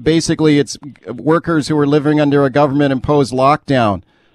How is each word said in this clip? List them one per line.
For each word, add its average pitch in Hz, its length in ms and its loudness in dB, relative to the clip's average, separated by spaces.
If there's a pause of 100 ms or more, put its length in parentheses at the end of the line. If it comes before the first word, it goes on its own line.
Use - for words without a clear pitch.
Basically, 156 560 0
it's 135 200 -4 (300)
workers 151 600 -2
who 156 100 -2
are 143 80 2
living 151 360 2
under 143 240 2
a 135 40 0
government-imposed 143 840 0
lockdown. 127 720 0 (320)